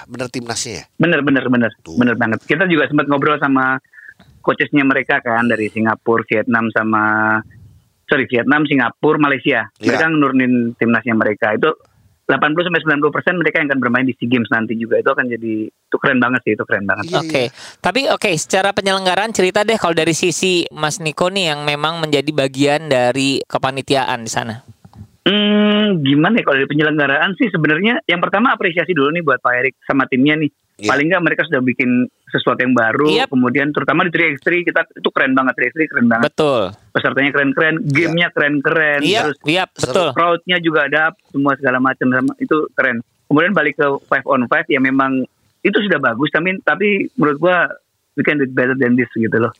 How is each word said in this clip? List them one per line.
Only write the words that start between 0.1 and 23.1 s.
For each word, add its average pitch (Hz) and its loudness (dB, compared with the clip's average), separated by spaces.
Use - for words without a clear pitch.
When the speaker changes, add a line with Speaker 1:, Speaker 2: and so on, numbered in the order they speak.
Speaker 1:
timnasnya 120 -8
ya? 80 -12
Speaker 2:
Bener, 165 0
bener, 135 0
bener. 120 0
Speaker 1:
Tuh. 82 -6
Speaker 2:
Bener 120 2
banget. 110 -2
Kita 160 0
juga 160 2
sempat 147 0
ngobrol 143 0
sama 131 0
coachesnya 143 0
mereka 135 2
kan, 120 0
dari 110 0
Singapura, 110 0
Vietnam 113 0
sama, 110 0
sorry, 135 0
Vietnam, 131 0
Singapura, 143 0
Malaysia. 135 0
Speaker 1:
Iya. 107 -8
Speaker 2:
Mereka 120 2
nurunin 131 2
timnasnya 117 0
mereka. 107 0
Itu 156 0
delapan 151 0
puluh 170 0
sampai 170 0
sembilan 147 0
puluh 147 0
persen 180 -2
mereka 160 0
yang 151 0
akan 135 0
bermain 127 0
di 123 -2
sea - -8
Games 120 0
nanti 113 -2
juga. 113 -2
Itu 117 0
akan 135 -2
jadi, 113 -6
itu - -8
keren 143 0
banget 123 0
sih, 110 -2
itu 110 -4
keren 101 -4
banget. 98 -4
Speaker 1:
Iya, 165 -2
Speaker 3:
Oke. 156 -2
Speaker 1:
iya. 117 -4
Speaker 3:
Tapi 185 -2
oke, 208 0
secara 190 0
penyelenggaraan 190 -2
cerita 190 0
deh 214 0
kalau 180 0
dari 165 2
sisi 180 0
Mas 151 -4
Niko 165 -2
nih 185 -2
yang 147 -6
memang 147 -2
menjadi 147 0
bagian 143 0
dari 135 0